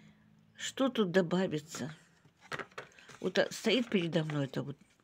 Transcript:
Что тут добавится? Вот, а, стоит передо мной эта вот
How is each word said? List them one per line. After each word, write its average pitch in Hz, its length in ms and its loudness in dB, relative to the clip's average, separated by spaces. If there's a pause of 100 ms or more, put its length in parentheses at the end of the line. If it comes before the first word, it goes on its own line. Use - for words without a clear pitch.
(560)
Что - 320 -2
тут 220 220 2
добавится? 165 840 0 (1300)
Вот, 190 180 -2
а, - 120 6
стоит 233 380 0
передо 170 360 2
мной 147 220 -2
эта 135 160 -4
вот 139 160 -10 (260)